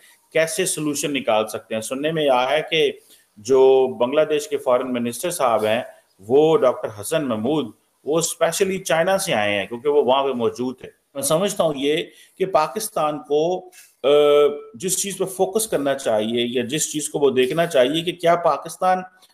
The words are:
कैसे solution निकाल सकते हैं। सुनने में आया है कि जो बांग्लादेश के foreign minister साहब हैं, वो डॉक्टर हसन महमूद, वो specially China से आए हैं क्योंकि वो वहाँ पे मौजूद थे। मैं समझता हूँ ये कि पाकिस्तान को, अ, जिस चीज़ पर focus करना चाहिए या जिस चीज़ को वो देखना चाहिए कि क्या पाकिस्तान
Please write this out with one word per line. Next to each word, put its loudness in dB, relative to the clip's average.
कैसे 0
solution -4
निकाल 0
सकते -10
हैं। -4
सुनने -6
में 0
आया 2
है 0
कि -2
जो 6
बांग्लादेश 0
के -6
foreign 0
minister -4
साहब 0
हैं, 0
वो 4
डॉक्टर 2
हसन -6
महमूद, -2
वो 0
specially -2
China 0
से -2
आए 0
हैं -2
क्योंकि -4
वो 4
वहाँ 2
पे -2
मौजूद -4
थे। -16
मैं -8
समझता 0
हूँ 0
ये -2
कि -2
पाकिस्तान -2
को, -2
अ, 4
जिस -4
चीज़ -8
पर 0
focus -2
करना -2
चाहिए -2
या -2
जिस -4
चीज़ -6
को -4
वो 4
देखना 0
चाहिए 2
कि -6
क्या 2
पाकिस्तान -2